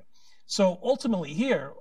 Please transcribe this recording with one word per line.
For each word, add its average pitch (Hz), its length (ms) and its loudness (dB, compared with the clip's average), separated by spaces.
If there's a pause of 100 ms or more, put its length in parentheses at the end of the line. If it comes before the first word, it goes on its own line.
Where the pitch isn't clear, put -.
(480)
So 185 360 2
ultimately 214 500 0
here, 170 480 0